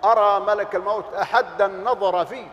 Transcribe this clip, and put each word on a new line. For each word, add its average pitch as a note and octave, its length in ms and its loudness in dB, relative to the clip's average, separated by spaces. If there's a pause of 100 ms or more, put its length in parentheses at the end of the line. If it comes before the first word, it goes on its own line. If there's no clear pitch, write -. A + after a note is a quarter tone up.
أرى G#3 360 4
ملك G3+ 360 -2
الموت G3+ 380 -4
أحد A3 480 0
النظر F#3+ 640 0
في. A3+ 280 -14